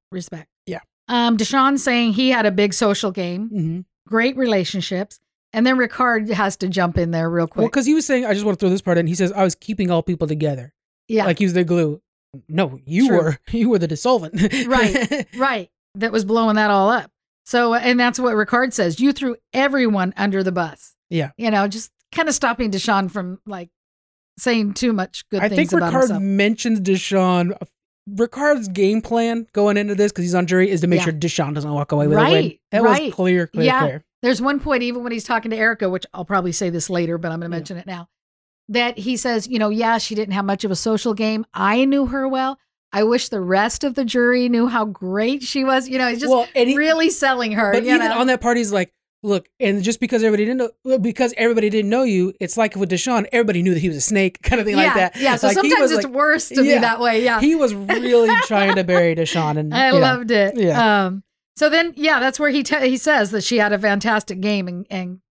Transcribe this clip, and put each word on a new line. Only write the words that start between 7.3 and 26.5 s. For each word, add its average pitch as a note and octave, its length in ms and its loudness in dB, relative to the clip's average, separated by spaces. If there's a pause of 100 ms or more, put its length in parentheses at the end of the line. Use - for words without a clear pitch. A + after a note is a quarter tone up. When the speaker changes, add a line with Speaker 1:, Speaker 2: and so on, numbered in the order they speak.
Speaker 1:
real E3+ 160 0
Speaker 2:
Well, - 220 -2
Speaker 1:
quick. - 40 -12
Speaker 2:
'cause C4+ 140 0
he D4 80 4
was D#4 100 2
saying, B3+ 220 0
"I G#3+ 80 2
just G3+ 100 -2
wanna G3+ 120 0
throw G3 120 0
this F#3 140 0
part F3 160 0
in." E3+ 80 0
He E3 80 -2
says, F#3 180 0
"I G3 120 0
was F3 100 2
keeping G3 360 -4
all E3+ 120 0
people E3+ 260 -4
together." D3 460 -4 (340)
Speaker 1:
Yeah. A3 160 0
Speaker 2:
Like F3 140 0
he G#3 80 2
was F3+ 80 0
the F3+ 100 2
glue. D#3+ 380 0 (460)
No, D#3 360 -2
you A3 240 2
Speaker 1:
True. G3+ 80 4
Speaker 2:
were. D#3+ 280 0
<laughs> - 60 -16
You A#3 200 0
were A3 80 4
the E3+ 100 -2
dissolvent. E3 460 -2
<laughs> G#3+ 340 0
Speaker 1:
Right, B3 580 0 (120)
right. B3 320 -2 (260)
That G#3 160 -4
was A3 120 0
blowing A3 320 0
that G#3+ 140 2
all G3 200 4
up. A#3 200 -2 (360)
So, A#3+ 280 0
and B3 240 2
that's B3 220 2
what B3 140 0
Ricard A#3+ 400 0
says. F3 260 0
"You C4+ 120 4
threw B3+ 240 -4 (180)
everyone A#3+ 640 2
under G3 240 0
the F#3 100 -2
bus." E3+ 420 -6 (140)
Speaker 2:
Yeah. D3+ 300 -2
Speaker 1:
You A3+ 120 -2
know, G3+ 180 2
just G#3+ 220 -10 (220)
kinda D#4 200 -2
stopping A#3+ 400 -2
Deshaun G3 380 0
from, F#3 360 -10
like, F3+ 240 -14 (680)
saying A3 360 0
too B3 180 0
much F#3 380 -6
good G3 120 -2
Speaker 2:
I G#3 60 2
Speaker 1:
things G3+ 80 -4 (140)
Speaker 2:
think - 20 -8
Speaker 1:
about E3+ 200 2
Speaker 2:
Ricard C4 100 2
Speaker 1:
himself. G3+ 200 0
Speaker 2:
mentions G#3 580 0